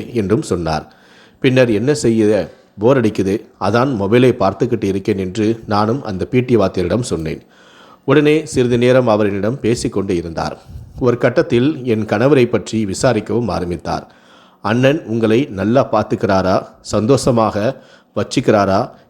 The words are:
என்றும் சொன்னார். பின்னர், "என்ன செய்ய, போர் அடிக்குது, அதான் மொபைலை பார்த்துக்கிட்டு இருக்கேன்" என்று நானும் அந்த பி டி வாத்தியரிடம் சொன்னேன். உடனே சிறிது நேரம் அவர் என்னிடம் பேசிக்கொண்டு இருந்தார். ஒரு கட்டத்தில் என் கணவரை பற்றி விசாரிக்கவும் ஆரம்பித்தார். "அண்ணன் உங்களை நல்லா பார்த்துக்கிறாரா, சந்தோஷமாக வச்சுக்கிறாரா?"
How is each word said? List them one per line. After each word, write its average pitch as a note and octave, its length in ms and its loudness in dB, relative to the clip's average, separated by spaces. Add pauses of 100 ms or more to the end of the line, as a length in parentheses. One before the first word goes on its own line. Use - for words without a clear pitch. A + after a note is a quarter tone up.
(140)
என்றும் A2 300 0
சொன்னார். D#2+ 400 -4 (580)
பின்னர், B2+ 300 2
"என்ன A2 220 0
செய்ய, A2+ 280 0 (580)
போர் B2+ 200 4
அடிக்குது, G2+ 340 0 (260)
அதான் A#2 360 0
மொபைலை A#2 380 2
பார்த்துக்கிட்டு G2+ 540 -2
இருக்கேன்" G2 300 -2
என்று G2 300 -2 (200)
நானும் G#2+ 360 0
அந்த F#2 220 -6
பி B2+ 160 0
டி B2 160 0
வாத்தியரிடம் F#2+ 460 0
சொன்னேன். D#2+ 380 -6 (680)
உடனே D3+ 280 4 (100)
சிறிது B2 320 0
நேரம் B2 300 4
அவர் G#2+ 220 2
என்னிடம் G2+ 300 -4
பேசிக்கொண்டு G#2 560 -2
இருந்தார். D#2+ 400 -6 (440)
ஒரு A#2+ 180 2
கட்டத்தில் B2+ 520 2 (140)
என் A2 220 -2
கணவரை B2 400 4
பற்றி A2+ 400 -2
விசாரிக்கவும் G#2+ 680 -2
ஆரம்பித்தார். F2 560 -6 (560)
"அண்ணன் B2+ 420 2
உங்களை A2 360 0 (100)
நல்லா G#2+ 400 0
பார்த்துக்கிறாரா, G2+ 680 0 (240)
சந்தோஷமாக A2 840 0 (500)
வச்சுக்கிறாரா?" G#2 640 0 (280)